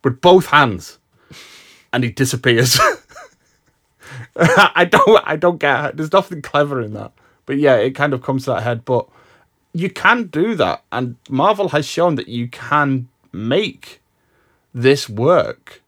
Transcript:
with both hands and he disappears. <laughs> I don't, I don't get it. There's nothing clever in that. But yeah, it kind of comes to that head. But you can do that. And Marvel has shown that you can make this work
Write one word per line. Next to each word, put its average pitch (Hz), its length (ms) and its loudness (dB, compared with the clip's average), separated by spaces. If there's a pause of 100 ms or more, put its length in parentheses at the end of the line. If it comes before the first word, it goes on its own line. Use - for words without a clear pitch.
with 127 160 -2
both 180 260 6
hands 120 520 0 (920)
and 123 120 0
he 117 60 -2
disappears. 123 720 0
<laughs> 605 60 4 (1500)
I 175 480 4
don't, 202 420 4
I 156 100 -4
don't 175 220 0
get 143 280 0
it. 139 100 -8
There's 156 160 -6
nothing 185 300 0
clever 143 380 -2
in 107 140 -10
that. 107 180 -14 (340)
But 139 120 -4
yeah, 143 180 4
it 117 160 0
kind 143 220 -2
of 123 80 -6
comes 131 220 -4
to 131 80 -4
that 113 100 -2
head. 117 220 -6
But 123 220 -2 (680)
you 175 180 -4
can 226 340 0
do 185 320 -4
that. 95 260 -2 (100)
And 123 240 -6 (120)
Marvel 190 420 0
has 151 160 -2
shown 170 300 -2
that - 120 -10
you 120 200 -8
can 135 600 -2 (240)
make 135 680 -6 (760)
this 135 340 0
work 127 800 -2